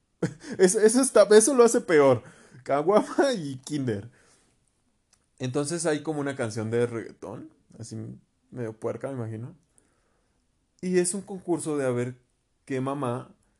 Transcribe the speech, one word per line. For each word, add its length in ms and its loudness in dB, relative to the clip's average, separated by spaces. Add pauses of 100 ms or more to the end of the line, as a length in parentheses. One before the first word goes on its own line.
(220)
<laughs> 60 0 (320)
Eso, 200 4
eso 220 4
está, 220 6 (120)
eso 200 6
lo 80 8
hace 180 4
peor. 400 6 (400)
Caguama 720 0
y 220 -8
kinder. 540 -6 (1300)
Entonces 480 -4
hay 160 -2
como 160 -6
una 160 -6
canción 340 -6
de 160 0
reggaetón, 640 -10 (300)
así 180 -14 (540)
medio 220 -10
puerca, 340 -8
me 80 -10
imagino. 400 -10 (1300)
Y 180 0
es 160 -2
un 60 -8
concurso 560 -6
de 100 -2
a 20 0
ver 280 -4 (480)
qué 160 -6
mamá 500 -6 (280)